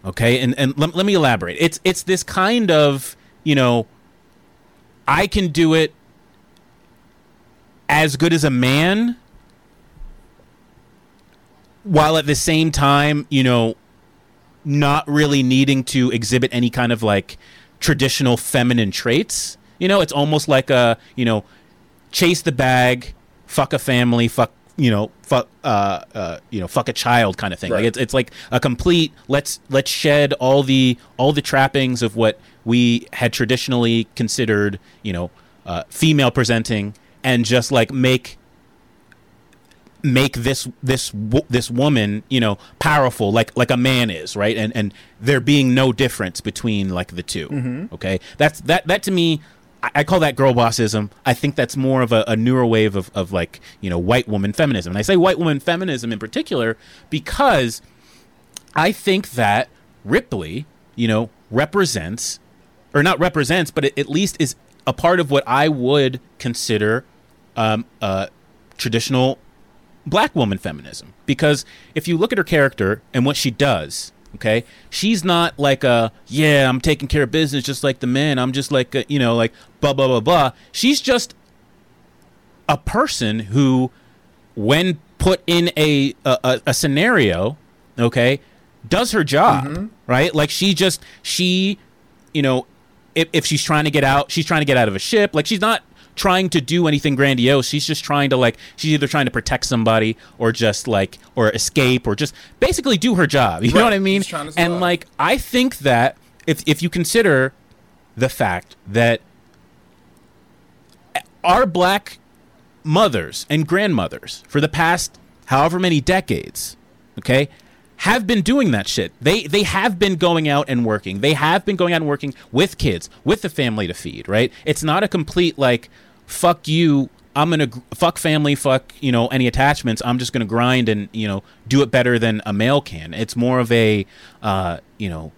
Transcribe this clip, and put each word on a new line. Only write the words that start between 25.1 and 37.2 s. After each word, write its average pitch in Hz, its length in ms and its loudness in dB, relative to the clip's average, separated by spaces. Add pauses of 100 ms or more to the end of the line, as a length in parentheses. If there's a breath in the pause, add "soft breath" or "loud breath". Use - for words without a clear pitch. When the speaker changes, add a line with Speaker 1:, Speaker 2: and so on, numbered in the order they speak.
Speaker 2:
fuck, 127 260 0 (160)
uh, 101 360 0 (140)
uh, 87 240 -8 (120)
you 107 100 -6
know, 87 80 -8
fuck - 200 -2
a 123 40 -6
child 117 460 2
kind 98 160 -4
of - 40 -12
thing. 90 120 -8
Like, - 80 0
Speaker 1:
Right. 107 80 0
Speaker 2:
it's, 117 120 -2
it's 127 160 -4
like 127 160 0 (200 loud breath)
a 123 100 0
complete, 160 520 0 (160 soft breath)
let's, 139 300 -2 (120)
let's 135 200 0
shed 147 440 2
all 135 280 2
the, 131 360 2 (180 soft breath)
all 139 160 2
the 143 100 0
trappings 135 600 0
of 107 140 -2
what 110 220 2 (260 soft breath)
we 117 500 2
had 120 180 -2
traditionally 120 760 0 (100)
considered, 107 640 -2 (240 soft breath)
you 104 100 -8
know, 87 180 -6 (340 soft breath)
uh, 85 240 -8
female 147 420 2
presenting, 110 640 -2 (300 soft breath)